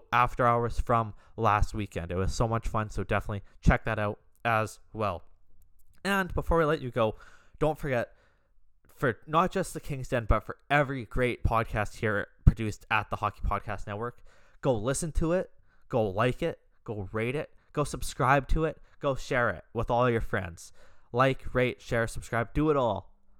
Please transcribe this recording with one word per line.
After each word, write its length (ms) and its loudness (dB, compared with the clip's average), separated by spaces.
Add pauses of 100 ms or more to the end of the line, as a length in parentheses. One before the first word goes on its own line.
(120)
after 340 2
hours 320 0
from 360 0 (220)
last 380 2
weekend. 380 -6
It 40 -2
was 160 0
so 140 2
much 220 -2
fun, 220 -2
so 120 -6
definitely 400 -2 (180)
check 240 4
that 140 -2
out 220 -4 (240)
as 340 0 (140)
well. 320 -4 (800)
And 280 -2
before 260 0
we 60 4
let 160 0
you 120 -8
go, 240 0 (420)
don't 180 0
forget, 360 -4 (840)
for 320 0
not 240 2
just 240 -4
the 60 -8
King's 280 -8
Den, 180 -2
but 180 2
for 140 -12 (120)
every 360 2
great 360 -2
podcast 540 0
here 320 -2 (160)
produced 440 6
at 220 0
the 60 -4
Hockey 280 -4
Podcast 440 -4
Network, 340 -8 (380)
go 140 2
listen 380 -2
to 200 2
it, 180 0 (380)
go 160 2
like 360 0
it, 200 -4 (240)
go 260 -8
rate 240 -4
it, 160 -8 (220)
go 100 -2
subscribe 640 0
to 160 4
it, 160 -6 (200)
go 160 -2
share 340 0
it 220 -10
with 180 -4
all 180 4
your 120 2
friends. 520 -6 (380)
Like, 420 0
rate, 300 0
share, 240 0
subscribe, 480 -6
do 160 2
it 60 4
all. 360 0 (280)